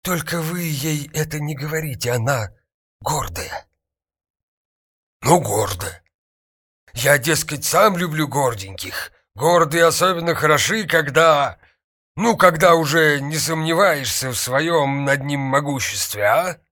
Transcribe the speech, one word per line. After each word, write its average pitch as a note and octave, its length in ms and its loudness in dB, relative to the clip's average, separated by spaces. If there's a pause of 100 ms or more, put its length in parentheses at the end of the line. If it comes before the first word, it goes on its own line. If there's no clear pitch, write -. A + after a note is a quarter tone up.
Только E3+ 380 -4
вы F3 220 -6
ей D3+ 500 -4
это D#3 260 -4
не D3+ 160 -6
говорите, D3 580 -4
она A#2+ 380 0 (520)
гордая». - 680 -6 (1500)
Ну, E3+ 180 4
гордая. - 640 -4 (920)
Я, C#3 240 2
дескать, D3+ 460 -2
сам F#3+ 340 4
люблю D#3 280 -2
горденьких. A2+ 880 -6 (220)
Гордые E3 500 4
особенно E3+ 500 2
хороши, D#3 520 0
когда, D3+ 720 2 (580)
ну, A3+ 200 2
когда F3 380 6
уже D3+ 460 2
не D3+ 160 -6
сомневаешься D#3+ 920 0
в A#2 60 -6
своем C#3 680 0
над C#3 200 0
ним C#3+ 160 -4
могуществе, C3+ 840 -4
а? D#3+ 360 2 (120)